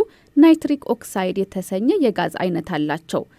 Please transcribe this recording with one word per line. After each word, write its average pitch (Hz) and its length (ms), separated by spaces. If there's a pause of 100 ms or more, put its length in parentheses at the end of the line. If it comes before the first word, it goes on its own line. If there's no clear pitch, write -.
(360)
ናይትሪክ 302 520
ኦክሳይድ 185 500
የተሰኘ 190 500 (120)
የጋዝ 175 400
አይነት 170 320
አላቸው። 151 500 (160)